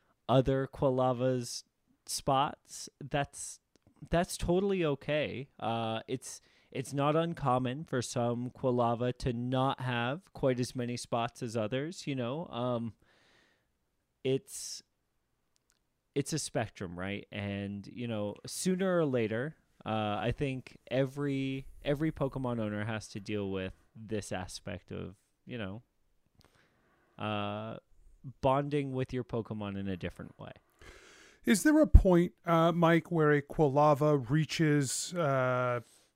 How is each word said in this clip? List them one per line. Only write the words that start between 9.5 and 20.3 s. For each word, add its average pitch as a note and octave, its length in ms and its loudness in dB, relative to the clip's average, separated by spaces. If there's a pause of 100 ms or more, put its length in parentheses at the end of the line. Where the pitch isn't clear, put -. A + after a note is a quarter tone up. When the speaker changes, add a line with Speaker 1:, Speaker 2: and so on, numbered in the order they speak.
Speaker 1:
have B2+ 520 -4
quite B2+ 260 2
as B2 160 -2
many A#2+ 200 -4
spots A#2 460 -4
as A#2 160 -4
others, B2+ 480 -4
you C#3+ 80 -4
know? C3 380 -4
Um, A#2 420 -2 (1300)
it's, - 600 -4 (1300)
it's C#3+ 200 -2
a D3+ 60 -2
spectrum, G2 600 -6
right? G2 320 -6
And, G2+ 600 -6
you A#2+ 160 -8
know, G#2 280 -4 (100)
sooner F#3 540 0
or D#3+ 60 4
later, B2 500 0 (300)
uh, G#2+ 340 -2
I A#2+ 160 0